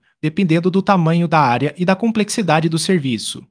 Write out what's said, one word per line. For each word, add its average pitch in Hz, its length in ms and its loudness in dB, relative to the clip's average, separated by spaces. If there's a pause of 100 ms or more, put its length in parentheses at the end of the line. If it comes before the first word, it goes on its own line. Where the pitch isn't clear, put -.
(220)
dependendo 170 480 0
do 190 100 0
tamanho 170 480 2
da 160 100 2
área 135 380 0
e 180 80 -4
da 190 100 2
complexidade 196 760 0
do 160 80 -2
serviço. 135 720 -4